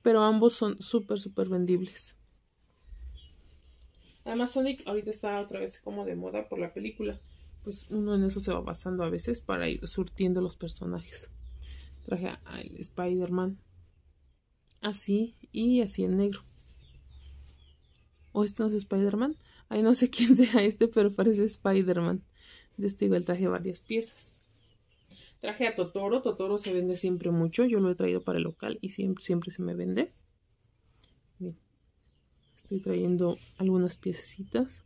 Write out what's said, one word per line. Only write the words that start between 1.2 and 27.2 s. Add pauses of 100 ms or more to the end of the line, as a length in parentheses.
vendibles. (2000)
Además
Sonic
ahorita
está
otra
vez
como
de
moda
por
la
película. (420)
Pues
uno
en
eso
se
va
basando
a
veces
para
ir
surtiendo
los
personajes. (720)
Traje
a,
al
Spider-Man. (1200)
Así (160)
y
así
en
negro. (2000)
¿O
este
no
es
Spider-Man? (320)
Ay,
no
sé
<laughs>
quién
sea
este,
pero
parece
Spider-Man. (540)
De
este
igual
traje
varias
piezas. (1040)
Traje
a
Totoro.
Totoro
se
vende
siempre